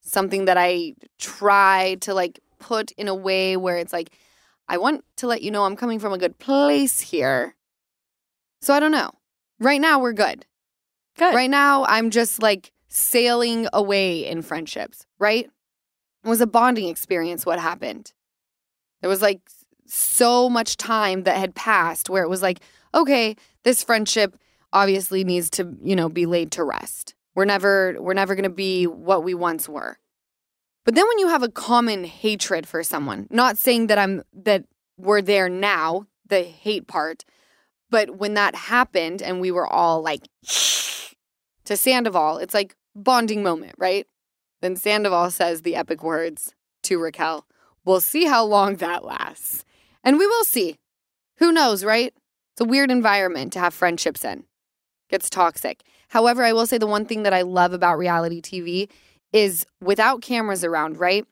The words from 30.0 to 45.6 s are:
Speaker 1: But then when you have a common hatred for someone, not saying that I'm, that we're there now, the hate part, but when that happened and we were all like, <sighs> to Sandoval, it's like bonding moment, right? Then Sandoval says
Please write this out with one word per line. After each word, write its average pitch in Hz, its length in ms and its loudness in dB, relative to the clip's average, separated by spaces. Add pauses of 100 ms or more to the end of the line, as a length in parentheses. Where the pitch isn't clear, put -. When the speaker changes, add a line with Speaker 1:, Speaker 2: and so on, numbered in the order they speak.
Speaker 1:
But 233 100 2
then 349 140 6
when 466 100 0
you 381 100 2
have 311 140 2
a 240 80 -2
common 226 540 0
hatred 180 600 -4
for 165 180 -8
someone, 139 460 -6
not 240 280 2
saying 233 300 0
that 208 100 4
I'm, 190 240 -2 (100)
that 190 320 -2 (320)
we're 202 260 0
there 190 260 2
now, 185 580 -2 (200)
the 190 160 0
hate 175 440 -8
part, 160 380 -6 (640)
but 208 280 0
when 208 160 -4
that 202 200 2
happened 196 680 -2
and 180 180 -6
we 185 100 -2
were 175 160 -2
all 165 360 2
like, 156 200 -6 (120)
<sighs> - 100 -20 (1200)
to 208 120 -4
Sandoval, 190 640 0
it's - 160 -8
like 202 220 -2 (180)
bonding 220 480 0
moment, 170 360 -4
right? 185 280 -2 (540)
Then 185 160 -4
Sandoval 190 540 0
says 170 320 -2